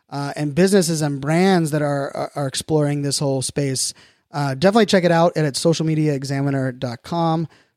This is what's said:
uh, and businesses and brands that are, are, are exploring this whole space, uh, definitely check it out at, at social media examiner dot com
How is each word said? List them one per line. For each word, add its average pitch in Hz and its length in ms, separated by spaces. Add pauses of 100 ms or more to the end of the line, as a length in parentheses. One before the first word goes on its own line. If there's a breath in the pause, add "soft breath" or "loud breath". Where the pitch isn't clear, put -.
uh, 143 280
and 147 180
businesses 170 480
and 143 180
brands 165 520
that 151 100
are, 143 340
are, 143 180
are 143 120
exploring 147 560
this 143 160
whole 135 240
space, 135 500 (380 soft breath)
uh, 139 240
definitely 196 320
check 180 180
it 175 60
out 170 260
at, 156 80
at 135 120
social 165 280
media 156 300
examiner 135 580
dot 123 300
com 165 460 (280 soft breath)